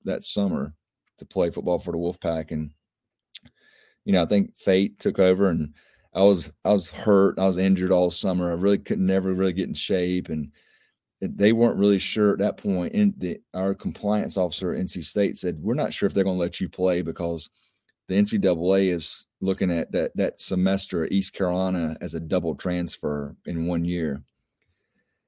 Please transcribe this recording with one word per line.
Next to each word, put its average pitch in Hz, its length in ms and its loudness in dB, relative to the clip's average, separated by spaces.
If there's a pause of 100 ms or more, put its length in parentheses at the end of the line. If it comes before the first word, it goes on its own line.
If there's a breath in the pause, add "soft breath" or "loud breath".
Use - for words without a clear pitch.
that - 200 -6
summer 80 500 -2 (440)
to - 60 -16
play 87 260 -2
football 85 280 -2
for 87 140 -8
the 82 60 -4
Wolfpack. 85 520 -4
And, 78 200 -6 (1300 soft breath)
you 101 80 0
know, 90 100 4
I 82 40 0
think 101 300 2
fate 98 420 2
took - 220 -2
over, 92 300 4
and 78 240 -4 (380 soft breath)
I 90 100 0
was, 98 280 4 (140)
I 98 80 4
was 101 180 2
hurt. 98 480 4
I 95 80 2
was 92 120 2
injured 92 340 2
all 90 180 4
summer. 92 400 -2
I 85 40 -2
really 95 240 2
could 104 200 -4
never 95 340 2
really 92 200 0
get 87 160 -2
in - 60 -6
shape. 90 540 -2
And 76 220 -6 (720)
it, 92 160 -6
they 104 160 6
weren't 113 260 4
really 101 220 4
sure 104 320 2
at - 60 0
that 98 180 0
point. 92 380 -2
And 104 240 4
the, 82 200 -6 (160)
our 95 200 -2
compliance 98 600 -4
officer 90 360 -2
at 69 80 -4
N 90 80 -4
C 87 140 -8
State 101 340 -2
said, 82 260 -6
"We're 107 120 -2
not 147 180 -4
sure - 160 -2
if 82 60 -4
they're 98 100 2
gonna 92 120 -2
let 87 220 -4
you 92 100 -4
play 90 340 0
because 82 460 -6 (600)
the 92 80 0
N 104 80 6
C 104 140 -2
double 90 360 2
A 98 140 4
is - 380 -4 (140)
looking 95 300 0
at 82 220 -2
that, 80 240 0
that 98 240 -2
semester 92 640 -2
at - 80 -4
East 95 200 -2
Carolina 90 680 -2
as 87 140 -8
a 82 60 -4
double 82 360 -2
transfer 78 800 -6 (100)
in 85 220 -4
one 85 160 -2
year." 82 360 -4 (1080)